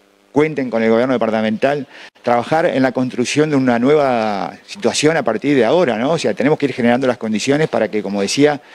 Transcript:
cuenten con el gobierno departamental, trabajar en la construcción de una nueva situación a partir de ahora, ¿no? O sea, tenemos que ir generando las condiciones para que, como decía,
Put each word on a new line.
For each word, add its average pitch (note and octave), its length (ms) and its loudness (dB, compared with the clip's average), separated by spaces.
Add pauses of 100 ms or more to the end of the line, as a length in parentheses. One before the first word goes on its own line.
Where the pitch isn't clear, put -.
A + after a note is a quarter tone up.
(300)
cuenten D3 400 -2
con A2+ 120 -2
el A2+ 60 2
gobierno A#2 240 2
departamental, A2 760 -2 (360)
trabajar B2 420 0
en C3+ 180 0
la C3 100 2
construcción C3 580 -2
de D3 60 2
una B2+ 220 2
nueva A#2 760 0 (120)
situación C3 520 0
a C3+ 60 -2
partir A#2+ 300 -2
de A#2+ 120 4
ahora, C3+ 320 2
¿no? C3+ 140 -2
O E3 60 0
sea, A#2 140 -2
tenemos B2 260 0
que D3 80 0
ir - 60 -2
generando B2 340 0
las B2 120 0
condiciones C3 500 -2
para A2 220 0
que, G#2+ 120 -2
como G2 200 -4
decía, C#3 400 0 (120)